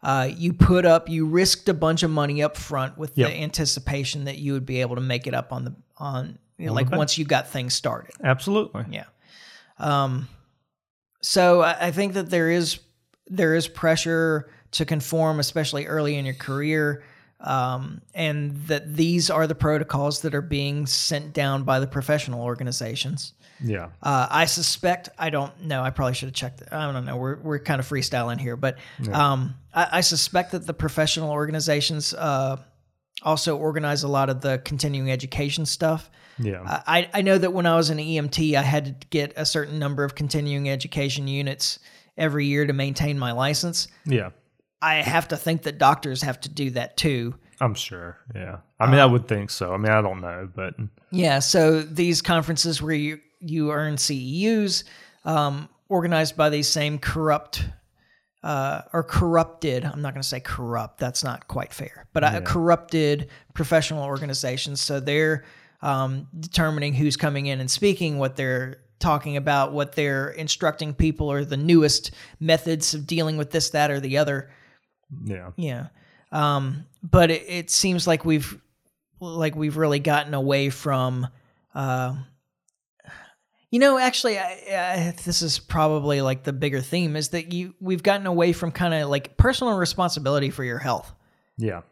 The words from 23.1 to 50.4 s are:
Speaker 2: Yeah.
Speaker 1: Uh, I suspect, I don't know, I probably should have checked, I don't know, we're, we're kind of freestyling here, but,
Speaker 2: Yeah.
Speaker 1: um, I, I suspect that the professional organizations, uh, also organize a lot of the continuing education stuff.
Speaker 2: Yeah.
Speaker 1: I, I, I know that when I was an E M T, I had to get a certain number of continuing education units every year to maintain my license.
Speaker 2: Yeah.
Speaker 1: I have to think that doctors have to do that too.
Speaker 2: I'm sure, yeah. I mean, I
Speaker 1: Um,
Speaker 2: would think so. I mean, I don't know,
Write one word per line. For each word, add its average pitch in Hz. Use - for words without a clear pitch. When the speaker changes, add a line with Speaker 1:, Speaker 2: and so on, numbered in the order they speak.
Speaker 2:
Yeah. 101
Speaker 1:
Uh, 135
I 160
suspect, 175
I 165
don't 143
know, 139
I 131
probably 127
should 131
have 135
checked, -
I 151
don't 131
know, 127
we're, 131
we're 151
kind 143
of 131
freestyling 120
here, 120
but, 135
Speaker 2:
Yeah. 143
Speaker 1:
um, 131
I, 170
I 170
suspect 175
that 185
the 160
professional 156
organizations, 151
uh, 135
also 156
organize 147
a 143
lot 135
of 131
the 131
continuing 139
education 139
stuff. 160
Speaker 2:
Yeah. 98
Speaker 1:
I, 170
I, 175
I 196
know 196
that 180
when 180
I 165
was 160
an 151
E 160
M 147
T, 156
I 135
had 135
to -
get 143
a -
certain 147
number 143
of 139
continuing 143
education 139
units 139
every 147
year 143
to 143
maintain 139
my 123
license. 147
Speaker 2:
Yeah. 110
Speaker 1:
I 156
have 170
to 151
think 165
that 147
doctors 139
have 139
to -
do 143
that 123
too. 127
Speaker 2:
I'm 120
sure, 87
yeah. 92
I 113
mean, 135
I -
Speaker 1:
Um, 131
Speaker 2:
would 120
think 104
so. 92
I -
mean, 107
I 110
don't 95
know, 90